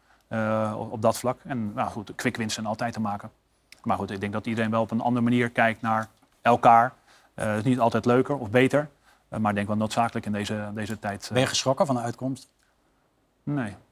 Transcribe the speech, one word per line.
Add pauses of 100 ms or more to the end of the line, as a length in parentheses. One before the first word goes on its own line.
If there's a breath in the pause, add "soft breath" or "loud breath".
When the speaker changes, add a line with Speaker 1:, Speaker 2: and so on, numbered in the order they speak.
(280)
Speaker 1:
eh,
op,
op
dat
vlak.
En
nou
goed,
quick
wins
zijn
altijd
te
maken. (520)
Maar
goed,
ik
denk
dat
iedereen
wel
op
een
andere
manier
kijkt
naar (340)
elkaar. (400 soft breath)
Eh,
het
is
niet
altijd
leuker
of
beter, (400)
eh,
maar
ik
denk
wel
noodzakelijk
in
deze,
deze
tijd,
eh.
Speaker 2:
Ben
je
geschrokken
van
de
uitkomst? (920)
Speaker 1:
Nee. (160)